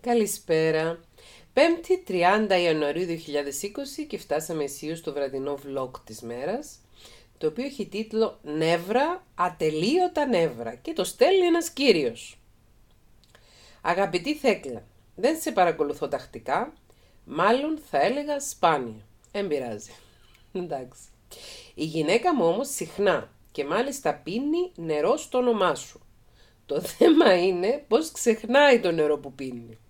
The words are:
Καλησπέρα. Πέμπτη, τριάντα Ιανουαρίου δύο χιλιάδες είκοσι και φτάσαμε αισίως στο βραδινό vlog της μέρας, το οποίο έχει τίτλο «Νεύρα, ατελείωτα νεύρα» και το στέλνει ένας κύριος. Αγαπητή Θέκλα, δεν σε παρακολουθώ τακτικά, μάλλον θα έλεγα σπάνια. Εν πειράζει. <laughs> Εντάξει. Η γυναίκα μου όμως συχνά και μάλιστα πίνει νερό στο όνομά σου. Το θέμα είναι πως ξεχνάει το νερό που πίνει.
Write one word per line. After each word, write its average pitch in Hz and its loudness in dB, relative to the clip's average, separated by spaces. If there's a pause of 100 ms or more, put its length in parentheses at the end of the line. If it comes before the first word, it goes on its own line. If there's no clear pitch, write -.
Καλησπέρα. 165 0 (540)
Πέμπτη, 339 2
τριάντα 190 2
Ιανουαρίου 160 0
δύο 170 -4
χιλιάδες 143 -6
είκοσι 277 -8
και 294 -10
φτάσαμε 156 -4
αισίως 151 -8
στο 156 -8
βραδινό 139 -4
vlog 135 -6 (120)
της - -16
μέρας, 143 -8 (600)
το 156 -2
οποίο 233 -4
έχει 226 -8
τίτλο 220 -2
«Νεύρα, 175 0 (120)
ατελείωτα 185 0
νεύρα» 135 -2
και - -12
το 311 -4
στέλνει 359 4
ένας 339 2
κύριος. 165 0 (1400)
Αγαπητή 180 -2
Θέκλα, 143 -2 (320)
δεν 302 0
σε 302 -4
παρακολουθώ 160 0
τακτικά, 143 -4 (520)
μάλλον 247 0 (100)
θα 139 2
έλεγα 285 0
σπάνια. 131 -2 (260)
Εν 202 -4
πειράζει. 123 -6 (360)
<laughs> - -14
Εντάξει. 135 -10 (720)
Η - -8
γυναίκα 165 0
μου 190 2
όμως 208 0
συχνά 175 -2 (200)
και 139 -6
μάλιστα 196 -2
πίνει 294 -4
νερό 165 0
στο - -6
όνομά 208 2
σου. - -18 (640)
Το - -4
θέμα 302 6
είναι 185 0
πως 311 0
ξεχνάει 240 4
το 180 0
νερό 151 2
που 143 -14
πίνει. 120 -10 (120)